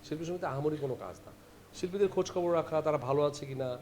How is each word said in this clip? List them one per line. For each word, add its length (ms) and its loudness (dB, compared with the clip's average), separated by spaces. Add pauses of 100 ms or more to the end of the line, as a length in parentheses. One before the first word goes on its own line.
শিল্পী 160 -6
সমিতিতে 220 -4
আহামরি 300 0
কোনো 180 -2
কাজ 320 -10
না। 60 -16 (420)
শিল্পীদের 340 2
খোঁজ 220 0
খবর 220 2
রাখা, 300 2
তারা 160 2
ভালো 240 2
আছে 240 0
কি 80 -8
না 280 -4